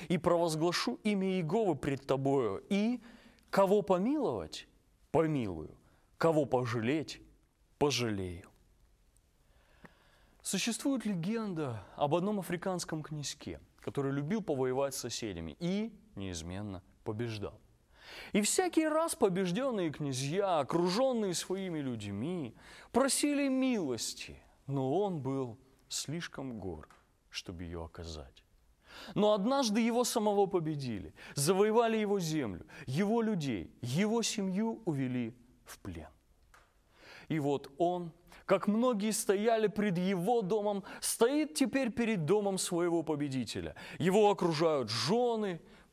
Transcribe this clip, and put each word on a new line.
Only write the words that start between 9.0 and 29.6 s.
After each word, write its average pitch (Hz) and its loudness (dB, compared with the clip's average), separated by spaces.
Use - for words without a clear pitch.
Существует 233 0
легенда 175 -2
об 147 4
одном 196 2
африканском 175 -4
князьке, 139 -8
который 139 -2
любил 147 -2
повоевать 135 0
с - -8
соседями 87 -6
и 202 -2
неизменно 92 -8
побеждал. 110 -6
И 208 4
всякий 320 2
раз 320 2
побеждённые 196 2
князья, 147 0
окружённые 185 2
своими 185 -4
людьми, 120 -4
просили 277 2
милости, 226 -2
но 135 0
он 185 0
был 127 -4
слишком 135 -8
горд, 87 -10
чтобы 90 -10
её 85 -8
оказать. 80 -14
Но 208 4
однажды 226 2